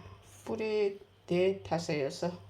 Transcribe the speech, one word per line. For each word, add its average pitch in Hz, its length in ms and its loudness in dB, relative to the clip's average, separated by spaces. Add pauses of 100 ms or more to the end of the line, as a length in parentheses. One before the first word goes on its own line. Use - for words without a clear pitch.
(440)
뿌리 214 540 0 (280)
네, 190 360 4
다섯, 160 380 0
여섯. 170 320 -2 (180)